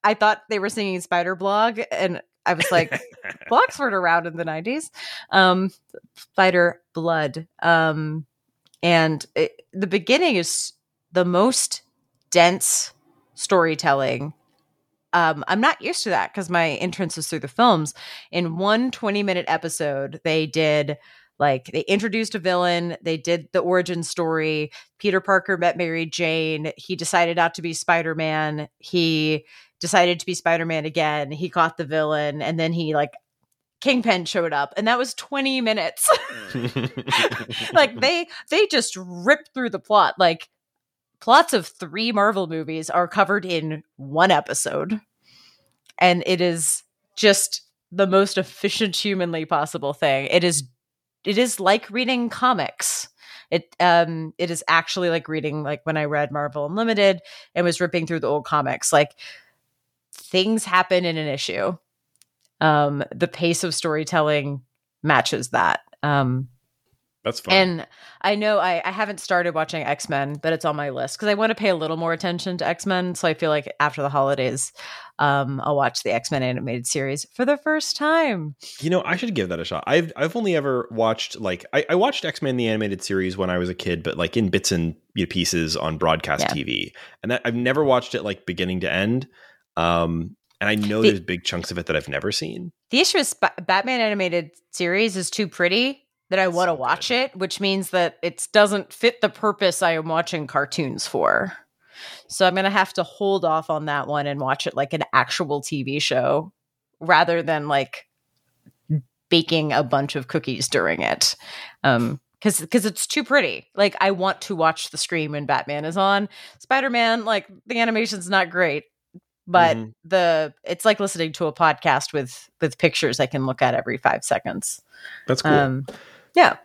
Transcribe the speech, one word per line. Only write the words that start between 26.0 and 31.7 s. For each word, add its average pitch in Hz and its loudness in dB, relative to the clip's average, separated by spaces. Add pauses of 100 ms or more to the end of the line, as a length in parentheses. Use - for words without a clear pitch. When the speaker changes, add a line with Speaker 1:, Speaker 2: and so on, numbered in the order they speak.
Speaker 1:
Jane. 160 -2
He - -10
decided 170 0
not 170 2
to 165 -12
be 165 -6
Spider-Man. 156 -2 (100)
He 156 0 (340)
decided 175 4
to - -10
be 180 -4
Spider-Man 165 0
again. 151 -2
He 151 -6
caught 165 0